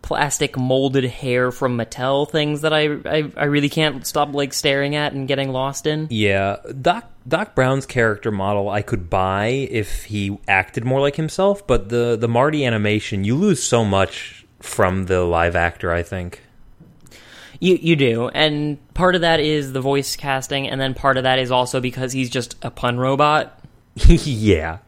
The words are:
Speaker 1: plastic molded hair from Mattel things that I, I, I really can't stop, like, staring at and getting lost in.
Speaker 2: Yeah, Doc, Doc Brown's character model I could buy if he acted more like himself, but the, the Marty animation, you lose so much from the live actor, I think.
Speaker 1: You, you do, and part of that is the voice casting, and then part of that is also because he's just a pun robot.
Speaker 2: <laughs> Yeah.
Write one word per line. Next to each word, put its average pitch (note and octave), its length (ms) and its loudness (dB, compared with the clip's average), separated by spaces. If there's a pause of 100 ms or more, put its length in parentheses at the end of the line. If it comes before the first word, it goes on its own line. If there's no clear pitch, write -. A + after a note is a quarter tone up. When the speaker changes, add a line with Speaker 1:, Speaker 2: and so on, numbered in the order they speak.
Speaker 1:
plastic D3 560 -2
molded C3 480 0
hair B2 480 -2
from B2 240 -2
Mattel C3 540 -2
things D3+ 320 -2
that D#3 100 0
I, D3+ 120 2 (200)
I, D3+ 320 -2
I - 80 -2
really C#3+ 240 2
can't D3 380 -2
stop, D3 280 -2
like, C#3 200 -4
staring C#3 420 0
at D3 160 -2
and C3+ 160 -8
getting C3+ 240 -2
lost C3 340 -6
in. D#3 220 -2
Speaker 2:
Yeah, G2+ 480 0 (240)
Doc, F3+ 300 -2 (180)
Doc F3+ 260 -2
Brown's C3 300 2
character A2+ 460 0
model G2+ 400 -2
I G#2 100 -2
could G2 300 -6
buy G2 380 0
if B2 560 -4
he G2+ 340 -4 (100)
acted G2+ 380 0
more C3 160 0
like C#3+ 140 0
himself, G3 500 0
but A2+ 240 0
the, A#2+ 280 2
the A#2 100 -2
Marty C#3 360 2
animation, G#2+ 600 0
you A#2 120 2
lose F#3 260 2
so A#2 220 2
much - 580 -2 (160)
from F#2+ 460 0
the F2+ 180 2
live E2+ 320 2
actor, E2+ 380 0
I E2+ 100 0
think. F2 400 -10 (1160)
Speaker 1:
You, F3+ 200 4
you E3 140 4
do, B2 340 2
and D3 500 -2 (160)
part F3+ 200 2
of F3 60 2
that E3 180 2
is D3+ 340 0
the C3 100 -4
voice C#3 340 0
casting, C3+ 500 -4
and C3+ 140 -6
then C3+ 140 -2
part C3 240 0
of C3 60 -2
that C3 140 4
is B2+ 140 -2
also B2+ 280 0
because B2+ 320 -4
he's C3 180 -2
just B2 320 -6
a A#2+ 80 -8
pun B2 280 -2
robot. C#3 640 2 (180)
Speaker 2:
<laughs> - 300 4
Yeah. G#2 800 4